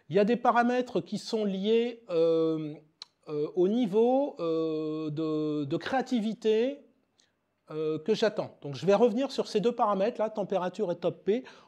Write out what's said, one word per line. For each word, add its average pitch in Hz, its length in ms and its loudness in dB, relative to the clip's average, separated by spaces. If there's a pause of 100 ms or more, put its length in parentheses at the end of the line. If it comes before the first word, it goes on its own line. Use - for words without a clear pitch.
Il 147 60 -4
y 196 40 4
a 208 40 6
des 233 140 4
paramètres 240 640 2
qui 208 160 -8
sont 220 260 -4
liés, 220 680 0
euh, 160 640 2 (540)
euh, 151 280 -4
au 180 120 4
niveau, 240 720 2
euh, 160 720 -2
de, 151 560 -2
de 156 120 -2
créativité, 226 1000 -2 (920)
euh, 156 280 -4
que 214 140 0
j'attends. 202 480 0
Donc 143 140 -8
je 127 100 -8
vais 196 80 6
revenir 240 400 4
sur - 160 -2
ces 214 100 0
deux 233 140 2
paramètres, 220 480 0
là, 220 80 0
température 185 640 -2
et - 20 -4
top 175 300 -4
P. 240 180 0 (240)